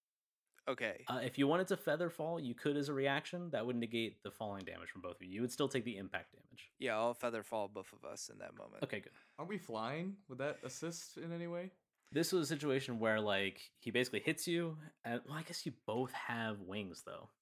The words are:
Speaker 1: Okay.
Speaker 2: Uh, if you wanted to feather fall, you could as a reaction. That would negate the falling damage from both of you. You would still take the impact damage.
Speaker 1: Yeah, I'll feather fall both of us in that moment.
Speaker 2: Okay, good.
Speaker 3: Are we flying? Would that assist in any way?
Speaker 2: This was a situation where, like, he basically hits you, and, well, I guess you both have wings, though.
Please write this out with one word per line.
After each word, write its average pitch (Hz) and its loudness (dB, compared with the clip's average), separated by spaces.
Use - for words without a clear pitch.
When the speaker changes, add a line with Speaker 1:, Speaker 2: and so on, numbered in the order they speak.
Speaker 1:
Okay. 123 -2
Speaker 2:
Uh, - 0
if 127 -2
you 139 8
wanted 180 6
to 190 4
feather 160 2
fall, 165 -2
you 123 -2
could 143 2
as 143 0
a 147 0
reaction. 139 2
That 117 2
would 120 2
negate 113 0
the 101 -6
falling 98 -4
damage 87 -8
from 92 -10
both 87 -6
of - -16
you. 92 -10
You 104 -2
would 123 2
still 139 2
take 120 0
the 113 -4
impact 95 -6
damage. - -20
Speaker 1:
Yeah, 120 2
I'll 117 4
feather 117 0
fall 104 0
both 98 -8
of - -18
us - -8
in 50 -16
that - -10
moment. - -10
Speaker 2:
Okay, 107 -2
good. - -14
Speaker 3:
Are 156 -6
we 196 -4
flying? 156 -2
Would 127 -8
that 139 -2
assist 165 -6
in 165 -6
any 170 -4
way? 175 -6
Speaker 2:
This 160 4
was 175 6
a 151 0
situation 135 2
where, 110 6
like, 98 4
he 117 -4
basically 131 4
hits 160 0
you, 170 2
and, 120 0
well, 151 -4
I 160 -4
guess - -6
you 143 -2
both 127 2
have 113 -2
wings, 95 -6
though. - -10